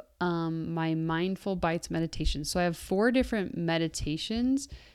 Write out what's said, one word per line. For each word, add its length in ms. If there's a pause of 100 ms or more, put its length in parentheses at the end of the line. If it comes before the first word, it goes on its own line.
(200)
um, 540
my 220
Mindful 600
Bites 340
meditation. 540
So 140
I 40
have 140
four 340
different 460
meditations 1120 (280)